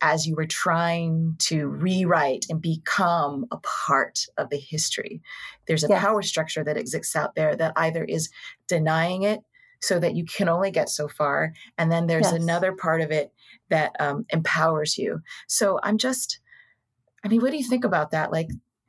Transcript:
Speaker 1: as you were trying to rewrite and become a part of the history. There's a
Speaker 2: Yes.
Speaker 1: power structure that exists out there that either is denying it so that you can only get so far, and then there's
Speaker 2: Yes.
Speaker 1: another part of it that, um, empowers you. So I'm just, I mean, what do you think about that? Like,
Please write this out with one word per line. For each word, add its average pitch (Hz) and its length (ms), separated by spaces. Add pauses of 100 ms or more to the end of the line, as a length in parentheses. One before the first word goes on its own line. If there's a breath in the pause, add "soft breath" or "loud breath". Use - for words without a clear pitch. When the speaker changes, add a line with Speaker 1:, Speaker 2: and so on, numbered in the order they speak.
Speaker 1:
as 156 240
you 160 100
were 156 120
trying 165 920
to 151 300
rewrite 165 840
and 160 100
become 160 920
a - 60
part - 680 (120)
of - 120
the 143 80
history. - 640 (460 loud breath)
There's 156 160
a 147 40
Speaker 2:
Yes. 190 140
Speaker 1:
power 208 220
structure 156 400
that 151 120
exists - 400
out 151 200
there 156 200
that 160 200
either 165 280
is 160 280 (360 loud breath)
denying 165 540
it 214 220 (380 soft breath)
so 180 180
that 165 160
you 170 100
can - 240
only 185 220
get 160 180
so 147 180
far, 151 460 (240 loud breath)
and 165 140
then 170 160
there's 160 240
Speaker 2:
Yes. 165 100
Speaker 1:
another 170 300
part 165 300
of 156 100
it 151 200 (380 loud breath)
that, 156 300
um, 143 300
empowers 160 680
you. 165 240 (240 loud breath)
So - 380
I'm 214 160
just, - 400 (840 soft breath)
I 214 40
mean, 226 140
what 262 100
do 311 60
you 247 120
think 247 160
about 160 260
that? 156 200
Like, 160 180 (400)